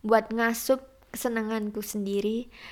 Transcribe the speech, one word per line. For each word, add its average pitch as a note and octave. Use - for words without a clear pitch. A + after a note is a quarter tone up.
buat A3
ngasup A#3
kesenanganku A3
sendiri, G#3